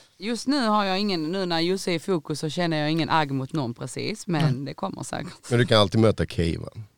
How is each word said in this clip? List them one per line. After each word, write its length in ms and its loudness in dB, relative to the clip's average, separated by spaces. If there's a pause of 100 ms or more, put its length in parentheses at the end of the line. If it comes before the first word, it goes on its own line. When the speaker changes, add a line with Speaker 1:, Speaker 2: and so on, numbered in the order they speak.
(180)
Speaker 1:
Just 300 -6
nu 200 2
har 180 2
jag 140 0
ingen, 320 0
nu 140 -2
när 140 0
Josse 320 0
är 40 2
i 40 -2
fokus 400 -2
så 100 -4
känner 280 0
jag 140 0
ingen 180 0
agg 220 2
mot 220 -4
någon 200 -2
precis, 540 -8
men 160 2
Speaker 2:
Mm. 220 0
Speaker 1:
det 80 -8
kommer 300 -8
säkert. 460 -10
Speaker 3:
Men 100 4
du 60 4
kan 160 6
alltid 200 2
möta 240 4
Keivan. 580 -4 (140)